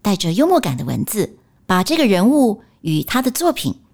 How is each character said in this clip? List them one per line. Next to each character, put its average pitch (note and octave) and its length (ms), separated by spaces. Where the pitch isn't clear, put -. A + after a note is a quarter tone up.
带 G3+ 140
着 E3+ 200
幽 C4 120
默 F4+ 140
感 C3+ 160
的 B2 80
文 B2 200
字， - 340
把 F#3 160
这 D4 140
个 D#4 100
人 G3 240
物 B3+ 320
与 D#3 200
他 - 200
的 B3+ 80
作 E4+ 200
品 - 300